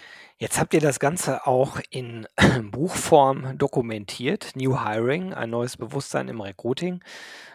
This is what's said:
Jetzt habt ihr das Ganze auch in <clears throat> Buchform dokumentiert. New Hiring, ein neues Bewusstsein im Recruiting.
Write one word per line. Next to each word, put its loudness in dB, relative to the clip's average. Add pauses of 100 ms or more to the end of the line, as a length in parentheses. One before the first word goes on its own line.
(380)
Jetzt -4
habt 0
ihr 6
das 2
Ganze 0
auch 2
in -10 (120)
<clears throat> 4
Buchform 4
dokumentiert. -2
New 0
Hiring, 0
ein -6
neues -2
Bewusstsein -4
im -8
Recruiting. -4 (520)